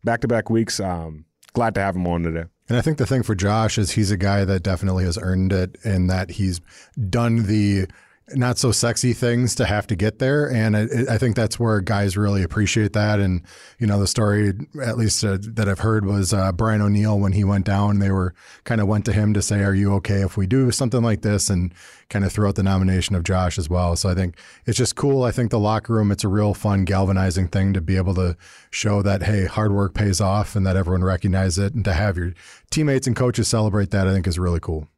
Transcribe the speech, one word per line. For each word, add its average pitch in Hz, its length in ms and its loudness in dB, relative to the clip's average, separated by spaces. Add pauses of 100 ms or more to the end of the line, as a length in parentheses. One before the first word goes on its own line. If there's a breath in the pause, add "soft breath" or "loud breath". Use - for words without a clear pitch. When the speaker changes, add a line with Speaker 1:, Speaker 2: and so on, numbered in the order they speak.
Speaker 1:
back-to-back 117 460 0
weeks. 113 300 0
Um, 82 440 -8 (300)
glad 117 200 0
to 101 60 0
have 98 160 -2
him 90 100 -2
on 85 160 -2
today. 82 220 -4 (240)
Speaker 2:
And 120 100 0
I 117 40 0
think 156 160 -2
the 120 80 0
thing 131 180 0
for 107 100 -2
Josh 104 440 0
is 101 140 -2
he's 101 200 2
a 104 40 0
guy 98 280 0
that 95 180 0
definitely 92 420 -2
has 87 160 -2
earned 92 320 0
it 92 320 -2
in 92 240 2
that 92 220 -2
he's 90 300 -2 (500 loud breath)
done 117 360 0
the 101 400 2 (480 loud breath)
not 123 240 0
so 127 120 2
sexy 117 440 0
things 120 400 0
to 127 100 0
have 101 220 0
to 101 100 -2
get 107 220 -2
there. 143 340 0
And 110 240 2
I, 107 60 2 (260)
I 117 80 0
think 113 180 0
that's 110 240 -2
where 110 220 2
guys 101 340 -2
really 101 280 0
appreciate 101 500 0
that. 104 280 2
And, 92 200 0 (380 loud breath)
you 113 80 -2
know, 101 120 2
the 101 80 2
story, 104 460 2 (320)
at 117 140 -2
least, 110 260 0
uh, 98 160 0
that 110 260 -4
I've 98 120 0
heard 110 260 0
was, 98 300 0
uh, 95 180 2
Brian 107 300 0
O'Neill, 104 360 2
when 98 140 0
he 101 100 2
went 98 220 2
down, 101 360 2
they 98 100 2
were 92 240 0 (320 loud breath)
kinda 110 180 0
went 104 220 0
to 104 80 0
him 107 180 2
to 101 80 2
say, 101 220 0
"Are 98 120 2
you 101 200 2
okay 98 260 0
if 95 160 -2
we 98 100 0
do 123 260 2
something 123 280 -2
like 113 220 0
this?" 104 260 0
And 87 240 0 (380 loud breath)
kinda 98 180 0
throw 104 220 0
out 98 60 -4
the 101 60 0
nomination 95 540 2
of 85 60 -2
Josh 92 360 0
as 82 120 -4
well. 87 260 0
So - 140 0
I 90 40 0
think 90 220 -2 (300 loud breath)
it's 113 100 -2
just 120 180 -2
cool. 139 280 2
I 120 80 2
think 113 200 -2
the 120 80 0
locker 110 360 0
room, 107 180 2
it's 98 100 -2
a 107 60 -2
real 101 240 2
fun, 98 320 0
galvanizing 95 640 0
thing 98 240 0
to 95 80 0
be 90 160 0
able 92 200 0
to 87 200 0 (340 loud breath)
show 101 300 -2
that, 98 220 0
hey, 101 240 0
hard 107 260 0
work 101 220 0
pays 101 260 0
off 101 340 0
and 95 120 0
that 92 100 2
everyone 90 260 0
recognizes 92 540 0
it. 98 160 0
And 107 140 -2
to 98 80 0
have 95 240 0
your 87 160 -4 (360 loud breath)
teammates 143 360 0
and 117 100 0
coaches 120 320 0
celebrate 107 440 0
that, 95 140 2
I 95 60 2
think 95 140 0
is 85 120 0
really 87 220 0
cool. 78 260 -6 (120)